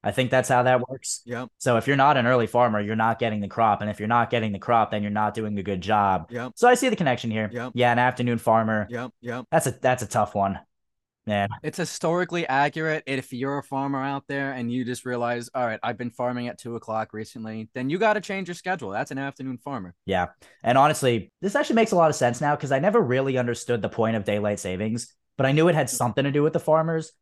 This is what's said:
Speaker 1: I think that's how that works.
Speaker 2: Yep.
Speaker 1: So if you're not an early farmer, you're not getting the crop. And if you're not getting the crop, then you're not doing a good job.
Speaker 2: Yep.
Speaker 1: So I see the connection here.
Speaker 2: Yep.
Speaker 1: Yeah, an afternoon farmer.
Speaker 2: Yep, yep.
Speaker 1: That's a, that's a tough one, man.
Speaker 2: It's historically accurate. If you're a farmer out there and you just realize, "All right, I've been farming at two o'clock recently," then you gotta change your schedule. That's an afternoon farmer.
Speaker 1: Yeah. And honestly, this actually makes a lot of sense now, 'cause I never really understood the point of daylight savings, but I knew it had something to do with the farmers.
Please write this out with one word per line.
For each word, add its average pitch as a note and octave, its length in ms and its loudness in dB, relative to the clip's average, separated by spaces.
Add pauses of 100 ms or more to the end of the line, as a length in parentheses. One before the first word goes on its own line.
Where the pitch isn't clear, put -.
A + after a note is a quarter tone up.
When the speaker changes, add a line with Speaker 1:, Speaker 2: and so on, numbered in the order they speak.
Speaker 1:
I G2+ 80 0
think B2+ 200 0
that's C3 180 2
how B2 140 4
that B2+ 240 4
works. - 380 -10
Speaker 2:
Yep. A#2+ 240 -10 (100)
Speaker 1:
So B2 180 2
if G#2+ 100 0
you're C#3 100 2
not C#3 200 6
an A#2+ 80 2
early B2 220 4
farmer, A#2 320 2
you're G#2 160 -2
not A2 240 0
getting G#2+ 220 -2
the G2+ 60 -6
crop. G#2 340 2
And G#2 80 -4
if G2+ 100 -8
you're G#2 80 -4
not A#2 240 2
getting A2 200 0
the G2 80 -6
crop, A2+ 320 2
then G#2+ 120 -2
you're G#2 80 -4
not G#2+ 240 -2
doing G#2+ 240 -4
a F#2+ 40 -6
good F#2+ 180 -4
job. G2 500 2
Speaker 2:
Yep. A#2+ 240 -10
Speaker 1:
So - 120 4
I B3 60 8
see B3+ 160 2
the A3 60 0
connection B2+ 340 0
here. A2 220 -2
Speaker 2:
Yep. A#2+ 240 -8
Speaker 1:
Yeah, A#2+ 160 4
an A#2+ 80 4
afternoon B2 400 2
farmer. A2 500 2
Speaker 2:
Yep, A#2+ 220 -8 (100)
yep. A#2+ 300 -10
Speaker 1:
That's D#3 160 2
a, B2+ 40 0
that's B2+ 300 0
a G#2+ 60 -8
tough G#2+ 260 0
one, G2 260 0 (680)
man. G2+ 220 0 (120)
Speaker 2:
It's D#3 160 -6
historically F3 720 -2
accurate. D3+ 580 0
If C3+ 260 -6
you're C3+ 280 -4
a - 40 -10
farmer C3+ 400 -4
out C#3 240 -6
there C#3 260 -4
and A#2+ 180 -6
you B2 140 -4
just B2 200 -8
realize, A#2+ 480 -4
"All B2 140 -2
right, A2 160 -4
I've A2+ 160 -4
been A#2+ 100 -6
farming B2 380 -4
at - 100 -10
two A#2 180 -10
o'clock A2 380 -6
recently," A2 640 -10
then C3 160 -4
you F3+ 80 -2
gotta G#3+ 220 2
change G3 260 -8
your F3 80 -10
schedule. E3+ 340 -6
That's A#2 220 -6
an C3+ 80 -8
afternoon C3+ 400 -8
farmer. G2+ 340 -10 (140)
Speaker 1:
Yeah. F#2 220 0 (340)
And B2 160 4
honestly, C3+ 520 2 (100)
this G3 140 -4
actually - 200 0
makes A3 160 4
a G3+ 40 0
lot E3 140 6
of D3 60 0
sense B2 260 0
now, D3 140 2
'cause C#3+ 160 -4
I C3+ 80 2
never G3+ 200 2
really C3+ 380 0
understood A#2+ 460 -2
the G#2+ 60 -2
point A2+ 260 0
of G#2 100 -2
daylight G#2 340 0
savings, G#2+ 560 -4 (220)
but C3 80 2
I C3+ 60 2
knew D#3 160 4
it E3+ 80 4
had C#3+ 160 0
something B2+ 320 -2
to C#3 80 0
do D3 100 2
with D3+ 120 2
the E3+ 60 0
farmers. D#3+ 520 0 (100)